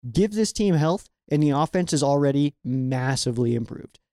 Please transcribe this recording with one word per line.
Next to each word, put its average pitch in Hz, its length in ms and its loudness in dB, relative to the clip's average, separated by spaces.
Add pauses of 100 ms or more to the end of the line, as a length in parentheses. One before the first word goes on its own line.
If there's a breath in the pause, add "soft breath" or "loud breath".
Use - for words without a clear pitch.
(120)
give 208 220 2
this 214 180 0
team 202 240 2
health, 160 320 0 (200)
and 151 140 2
the 147 80 4
offense 165 420 0
is 143 120 0
already 143 580 2
massively 127 920 -2
improved. - 420 -10 (140)